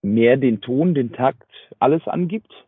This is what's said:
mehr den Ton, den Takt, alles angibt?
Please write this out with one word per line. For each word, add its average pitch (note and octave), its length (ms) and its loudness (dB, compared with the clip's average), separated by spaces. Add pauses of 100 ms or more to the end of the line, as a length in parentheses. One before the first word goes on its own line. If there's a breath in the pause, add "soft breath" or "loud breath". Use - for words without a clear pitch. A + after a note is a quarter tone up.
mehr A#2 340 4
den B2+ 240 0
Ton, D3+ 340 -2
den B2+ 180 -2
Takt, - 360 -4 (300)
alles D#3+ 280 0
angibt? F3+ 460 -6 (160)